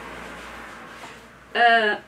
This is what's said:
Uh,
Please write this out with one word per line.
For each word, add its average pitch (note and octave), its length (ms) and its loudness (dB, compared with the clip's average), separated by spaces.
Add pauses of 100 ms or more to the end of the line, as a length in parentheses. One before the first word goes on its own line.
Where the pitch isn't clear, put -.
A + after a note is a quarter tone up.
(1500)
Uh, A3+ 540 4